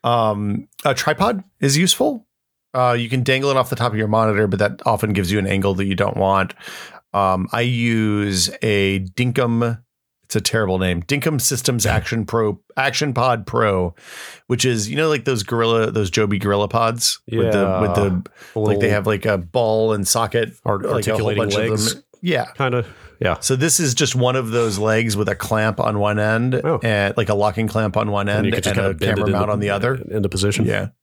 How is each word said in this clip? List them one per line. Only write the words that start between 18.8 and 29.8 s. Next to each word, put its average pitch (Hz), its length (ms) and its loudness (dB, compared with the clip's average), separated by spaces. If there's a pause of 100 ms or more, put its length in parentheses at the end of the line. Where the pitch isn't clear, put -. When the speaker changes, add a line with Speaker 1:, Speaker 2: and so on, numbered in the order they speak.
Speaker 2:
little 107 40 2
Speaker 1:
have, 104 160 0
like, 104 180 0
a 104 140 2
ball 110 540 0
and 101 140 -2
socket, 113 460 0 (120)
Speaker 2:
Art-, 101 180 0
Speaker 1:
like, 120 240 -2
a 113 100 0
whole 107 120 0
Speaker 2:
articulating 107 140 0
Speaker 1:
bunch 101 120 0
of 107 80 0
them. 113 80 -2
Speaker 2:
legs. 110 320 -2 (200)
Speaker 1:
Yeah. 170 240 -2 (100)
Speaker 2:
Kinda, 123 280 0 (360)
yeah. 87 180 0
Speaker 1:
So - 160 0
this 147 240 2
is 139 160 0
just 135 220 0
one 127 180 2
of 120 160 -2
those 113 300 0
legs 110 360 2
with 101 120 0
a 101 80 -2
clamp 110 420 0
on 104 220 0
one 104 180 0
end, 113 380 0
Speaker 2:
Oh. 156 260 0
Speaker 1:
and, 101 340 0
like, 110 120 0
a 107 60 2
locking 104 340 0
clamp 107 280 0
on 107 140 0
one 101 180 -2
Speaker 2:
And 104 100 0
Speaker 1:
end 104 80 0
Speaker 2:
you 95 60 0
could 95 120 -2
just 101 120 0
Speaker 1:
and 98 60 0
Speaker 2:
kinda 98 80 0
Speaker 1:
a 92 40 -4
Speaker 2:
bend 78 80 -6
it 101 120 0
Speaker 1:
camera 104 140 0
Speaker 2:
into, 101 100 0
Speaker 1:
mount 104 140 0
on 104 80 -2
the 104 100 -2
other. 104 240 0 (160)